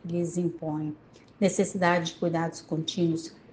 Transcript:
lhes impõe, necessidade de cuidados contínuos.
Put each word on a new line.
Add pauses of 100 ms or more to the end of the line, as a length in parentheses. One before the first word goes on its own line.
lhes
impõe, (460)
necessidade
de
cuidados
contínuos. (200)